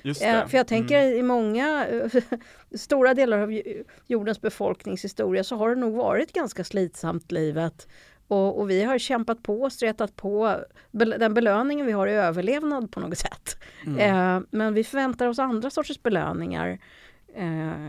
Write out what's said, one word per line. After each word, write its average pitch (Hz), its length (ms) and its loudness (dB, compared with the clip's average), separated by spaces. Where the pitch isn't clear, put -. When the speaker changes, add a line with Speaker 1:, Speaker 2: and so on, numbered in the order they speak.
Speaker 1:
Just 143 200 -6
Speaker 2:
Eh, 220 100 2
Speaker 1:
det. 220 160 2
Speaker 2:
för 269 80 2
jag 247 120 4
tänker 240 340 4
Speaker 1:
Mm. 254 160 4
Speaker 2:
i 247 40 0
många, 247 640 0
<laughs> - 440 -10
stora 254 400 4
delar 233 240 4
av 214 140 -2
ju-, 220 320 -8
jordens 214 340 -2
befolkningshistoria 196 1040 -2
så 247 120 -8
har 214 120 2
det 240 120 2
nog 226 140 0
varit 240 380 0
ganska 226 320 -4
slitsamt, 170 680 -4
livet. 160 560 -2
Och, 196 320 2
och 202 100 -2
vi 190 140 2
har 254 140 2
kämpat 233 440 -2
på, 247 280 -2
stretat 220 460 -2
på. 208 400 0
Bel-, 220 280 2
den 220 160 2
belöningen 240 520 2
vi 226 60 0
har 196 140 2
är 208 80 0
överlevnad 240 680 -2
på - 80 -10
något 175 180 -6
sätt. - 380 -6
Speaker 1:
Mm. 147 120 -2
Speaker 2:
Eh, 185 120 -6
men 214 240 0
vi 220 100 2
förväntar 254 420 -2
oss 240 120 -2
andra 254 320 -2
sorters 294 320 -4
belöningar. 170 760 -2
Eh, 160 540 -6